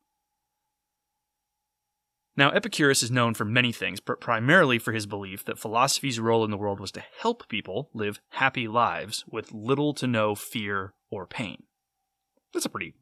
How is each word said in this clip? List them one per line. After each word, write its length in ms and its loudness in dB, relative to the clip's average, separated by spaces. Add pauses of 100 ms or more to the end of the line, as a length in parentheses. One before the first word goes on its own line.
(2500)
Now, 140 8
Epicurus 500 2
is 80 -2
known 240 2
for 100 -2
many 260 2
things, 300 -6
but 180 -6
primarily 600 4
for 140 -4
his 120 -2
belief 400 -8
that 140 -6
philosophy's 600 0
role 240 4
in 80 0
the 60 -2
world 240 -4
was 120 -10
to 120 -14 (160)
help 260 -2
people 460 -6
live 260 -4 (120)
happy 360 0
lives 640 0
with 240 -10
little 400 0
to 140 -4
no 280 2
fear 600 -6 (160)
or 160 -8
pain. 380 -10 (920)
That's 100 -4
a 60 -4
pretty 320 -10